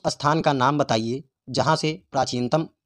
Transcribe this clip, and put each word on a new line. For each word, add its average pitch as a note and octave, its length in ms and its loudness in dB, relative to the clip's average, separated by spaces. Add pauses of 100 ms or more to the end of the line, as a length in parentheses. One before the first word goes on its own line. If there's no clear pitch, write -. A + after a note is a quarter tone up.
स्थान D3+ 340 0
का D3 120 2
नाम C#3 240 2
बताइए A#2+ 460 -2 (260)
जहाँ C3+ 260 2
से D#3 160 -2 (200)
प्राचीनतम B2+ 560 0 (180)